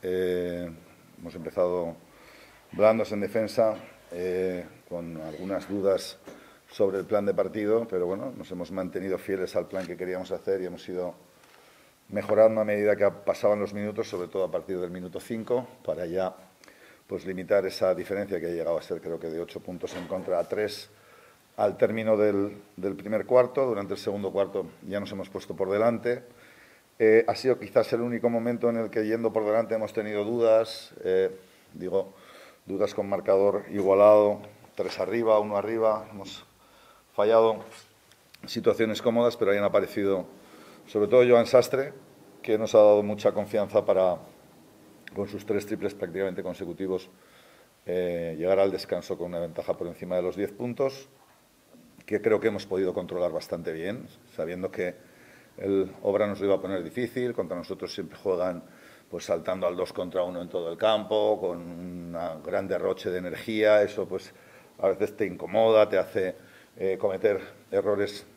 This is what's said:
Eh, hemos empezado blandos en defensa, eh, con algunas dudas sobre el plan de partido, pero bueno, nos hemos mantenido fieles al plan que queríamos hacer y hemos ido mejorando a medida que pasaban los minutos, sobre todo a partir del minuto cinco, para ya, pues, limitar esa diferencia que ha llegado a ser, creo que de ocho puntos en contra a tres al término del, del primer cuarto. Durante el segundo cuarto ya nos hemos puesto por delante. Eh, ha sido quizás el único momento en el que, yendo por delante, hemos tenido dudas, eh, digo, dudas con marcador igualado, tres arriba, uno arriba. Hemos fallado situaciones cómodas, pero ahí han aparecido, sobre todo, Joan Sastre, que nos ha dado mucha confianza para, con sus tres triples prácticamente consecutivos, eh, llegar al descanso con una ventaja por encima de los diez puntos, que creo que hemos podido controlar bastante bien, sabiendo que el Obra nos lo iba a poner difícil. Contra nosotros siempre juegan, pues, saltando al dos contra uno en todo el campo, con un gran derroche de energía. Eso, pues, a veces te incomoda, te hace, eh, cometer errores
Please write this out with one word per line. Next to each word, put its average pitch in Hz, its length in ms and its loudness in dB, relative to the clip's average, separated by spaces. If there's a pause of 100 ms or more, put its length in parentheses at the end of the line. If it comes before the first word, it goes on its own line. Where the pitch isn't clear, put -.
Eh, 90 640 -2 (520)
hemos 82 160 -14
empezado 87 600 -2 (760)
blandos 110 400 4
en 107 80 -4
defensa, 110 540 0 (380)
eh, 90 520 -4 (240)
con 82 320 -10
algunas 87 480 -8
dudas 95 480 0 (540)
sobre 98 300 0
el 90 40 -4
plan 101 220 0
de 98 80 2
partido, 104 520 0
pero 90 200 -2
bueno, 113 280 -4
nos - 160 -14
hemos 87 220 -8
mantenido 92 460 -4
fieles 92 380 -4
al 87 120 -2
plan 95 180 -6
que 85 120 -10
queríamos 92 320 -6
hacer 95 320 -2
y 92 40 -4
hemos 87 220 -12
ido 90 260 -6 (920)
mejorando 107 540 4
a - 20 2
medida 104 320 2
que 104 140 2
pasaban 104 500 0
los 98 140 -4
minutos, 104 340 -6
sobre 90 200 -6
todo 95 160 -2
a 87 60 -4
partir 90 300 -4
del 90 100 -4
minuto 90 300 -10
cinco, 120 480 -4 (160)
para 85 220 -4
ya, 92 280 -2 (720)
pues, 87 200 -8
limitar 92 400 0
esa 92 280 2
diferencia 98 460 -4
que 82 60 -6
ha 85 80 -4
llegado 82 240 0
a - 40 -6
ser, 82 200 -8
creo 82 180 -6
que 82 80 -8
de 80 100 -6
ocho - 220 -8
puntos 90 360 -10
en 87 100 -10
contra 92 320 -4
a 87 60 0
tres - 440 -4 (680)
al 104 200 0
término 110 400 2
del, 104 360 2 (220)
del 95 200 -4
primer 101 280 -4
cuarto. 123 400 4
Durante 101 300 -2
el - 40 -10
segundo 101 320 -4
cuarto 95 360 -2 (200)
ya 98 140 -4
nos 95 120 -10
hemos 95 180 -10
puesto - 260 -10
por 95 140 -2
delante. 117 520 0 (760)
Eh, 110 280 8
ha 117 80 0
sido 127 240 0
quizás 107 360 0
el 117 80 0
único 120 260 -2
momento 117 400 0
en 117 80 0
el 113 140 -4
que, 110 160 -2
yendo 113 260 0
por 110 100 0
delante, 107 320 2
hemos 110 200 -4
tenido 104 280 -2
dudas, 113 680 2 (100)
eh, 92 320 2 (380)
digo, 90 400 -4 (540)
dudas 98 260 -2
con 98 160 -4
marcador 98 640 2
igualado, 104 720 6 (320)
tres 92 260 -6
arriba, 107 380 2
uno 107 180 -2
arriba. 107 540 0
Hemos 98 340 -14 (680)
fallado 110 500 6 (800)
situaciones 110 560 0
cómodas, 120 380 2
pero 98 140 2
ahí 101 40 4
han 101 80 0
aparecido, 98 640 0 (600)
sobre 104 220 0
todo, 123 180 8
Joan 117 200 6
Sastre, 131 480 4 (480)
que 107 160 0
nos 110 160 -4
ha 110 60 12
dado 104 220 10
mucha 104 300 0
confianza 104 540 0
para, 92 320 4 (960)
con 101 120 -4
sus 104 200 -12
tres 101 180 -2
triples 101 300 -6
prácticamente 95 480 -4
consecutivos, 90 680 -6 (760)
eh, 87 500 -2
llegar 90 220 2
al 98 120 4
descanso 92 460 -6
con 87 120 -8
una 87 100 -6
ventaja 85 340 -6
por - 140 -4
encima 90 300 -6
de 90 60 0
los 87 140 -4
diez 98 160 -4
puntos, 127 560 -6 (960)
que 104 180 -2
creo 110 160 4
que 113 80 0
hemos 104 200 -2
podido 92 280 0
controlar 87 380 -2
bastante 82 400 -6
bien, 98 340 -8 (300)
sabiendo 90 340 -6
que 90 240 -6 (600)
el 98 360 0 (100)
Obra 101 260 2
nos 98 100 -6
lo 98 80 -2
iba 98 80 4
a 92 60 0
poner 92 240 -6
difícil. 120 500 -4
Contra 87 220 -6
nosotros 90 360 -10
siempre 85 240 -10
juegan, 90 460 -2 (480)
pues, 87 140 -10
saltando 90 420 -2
al 87 80 0
dos 90 180 -4
contra 90 300 -4
uno 90 180 -4
en 87 80 -10
todo 85 220 -4
el 82 80 -10
campo, 107 600 2
con 87 180 -4
un 85 580 -12 (280)
gran 95 240 -4
derroche 95 420 -2
de 90 80 -4
energía. 107 640 2
Eso, 101 240 -2
pues, - 260 -8 (460)
a - 80 0
veces 98 300 0
te 107 100 0
incomoda, 104 640 4
te 98 100 2
hace, 92 380 -2 (400)
eh, 95 200 -2
cometer 95 440 0 (320)
errores 101 520 0 (120)